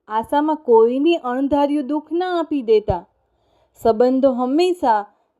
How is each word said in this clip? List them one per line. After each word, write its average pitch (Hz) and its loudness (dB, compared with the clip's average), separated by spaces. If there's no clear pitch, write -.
આશામાં 285 -2
કોઈને 262 2
અણધાર્યું 285 -2
દુઃખ 294 -6
ના 359 -4
આપી 311 -4
દેતા. 208 0
સંબંધો 247 2
હંમેશા 254 0